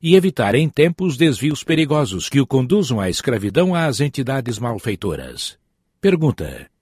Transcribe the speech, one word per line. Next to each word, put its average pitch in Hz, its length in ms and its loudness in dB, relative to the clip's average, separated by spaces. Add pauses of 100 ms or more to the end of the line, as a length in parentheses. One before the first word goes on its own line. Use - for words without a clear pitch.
e 165 140 4
evitar 170 400 2
em 151 140 2
tempo 170 360 2
os 151 120 -2
desvios 139 480 0
perigosos 147 640 0
que 139 120 2
o 127 60 2
conduzam 131 540 0
à 95 100 0
escravidão 117 640 0
às 156 260 0
entidades 131 580 -4
malfeitoras. 95 1000 -6 (420)
Pergunta. 147 640 0 (160)